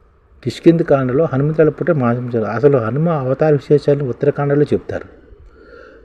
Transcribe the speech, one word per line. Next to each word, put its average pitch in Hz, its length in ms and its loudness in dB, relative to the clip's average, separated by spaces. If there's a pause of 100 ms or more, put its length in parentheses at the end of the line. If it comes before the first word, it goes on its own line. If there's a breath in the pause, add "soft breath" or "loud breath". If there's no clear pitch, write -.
(440)
కిష్కింధకాండలో 147 880 2
హనుమంతుడు 151 300 0
ఎలా 156 80 4
పుట్టాడు 151 280 -2
మార్చి, 120 480 -2
అసలు 123 320 2
హనుమ 123 300 -2
అవతార 151 440 0
విశేషాలను 143 520 0
ఉత్తరాఖండలో 143 580 -2
చెప్తారు. 95 420 -4 (1000 loud breath)